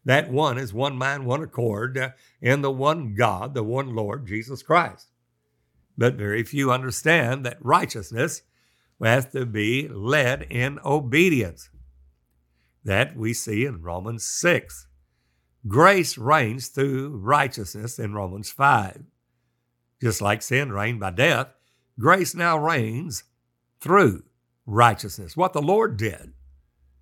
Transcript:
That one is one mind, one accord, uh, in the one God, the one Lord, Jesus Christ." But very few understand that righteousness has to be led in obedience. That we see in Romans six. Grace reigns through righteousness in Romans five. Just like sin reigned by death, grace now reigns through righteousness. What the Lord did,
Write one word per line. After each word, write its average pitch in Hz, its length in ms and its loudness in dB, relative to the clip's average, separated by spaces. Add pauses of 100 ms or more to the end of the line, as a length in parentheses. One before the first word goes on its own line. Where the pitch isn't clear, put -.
That 139 240 4
one 135 260 0
is 123 160 -8
one 135 240 -4
mind, 135 300 -4
one 131 160 -2
accord, 120 560 -4
uh, 131 120 -4 (300)
in 139 220 4
the 139 80 0
one 135 440 -2
God, 107 380 0
the 120 120 -4
one 123 300 -4
Lord, 110 300 -6
Jesus 113 380 -10
Christ." 156 460 0 (880)
But 123 160 4
very 104 280 -4
few 135 300 0
understand 131 720 0
that 120 180 -8
righteousness 135 800 -2 (600)
has 123 300 4
to 131 120 -4
be 117 440 -2
led 127 560 0
in 135 380 -4
obedience. 143 840 0 (1120)
That 104 320 0
we 117 200 -4
see 113 320 -4
in 101 160 -10
Romans 92 420 -8
six. - 600 -2 (840)
Grace 170 480 6
reigns 123 520 0
through 135 500 -2
righteousness 117 800 -2
in 104 160 -6
Romans 101 360 -8
five. 120 540 2 (960)
Just 113 220 -2
like 104 180 2
sin 131 320 -2
reigned 107 280 -4
by 98 100 -4
death, 127 420 0 (460)
grace 165 360 2
now 170 220 0
reigns 147 680 -4 (560)
through 165 440 4 (400)
righteousness. 107 720 2
What 180 160 2
the 156 80 0
Lord 185 380 2
did, 104 340 -6 (680)